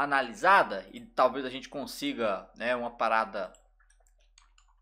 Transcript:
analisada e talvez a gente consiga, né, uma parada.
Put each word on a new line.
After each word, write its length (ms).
analisada 920
e 60
talvez 440
a 60
gente 180
consiga, 880
né, 180
uma 160
parada. 640